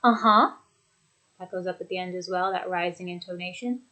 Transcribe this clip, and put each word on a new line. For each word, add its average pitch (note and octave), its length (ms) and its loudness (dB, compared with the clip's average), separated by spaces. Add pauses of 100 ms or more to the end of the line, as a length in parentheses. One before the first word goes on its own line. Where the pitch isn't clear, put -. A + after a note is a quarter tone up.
Uh-huh. A3+ 480 6 (840)
That F3+ 120 -14
goes F3+ 160 -6
up F3+ 140 -6
at - 80 -10
the F#3 100 -6
end F3+ 160 -6
as F3+ 160 -8
well, F#3 220 -2
that F#3 180 -6
rising F3 380 -4
intonation. F3+ 840 -8